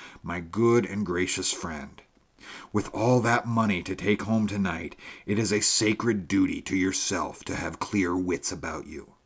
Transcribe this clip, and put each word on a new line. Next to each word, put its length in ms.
my 160
good 460
and 200
gracious 460
friend. 500
With 200
all 280
that 240
money 380
to 120
take 280
home 240
tonight, 480
it 120
is 160
a 80
sacred 640
duty 360
to 120
yourself 720
to 100
have 240
clear 360
wits 360
about 360
you. 260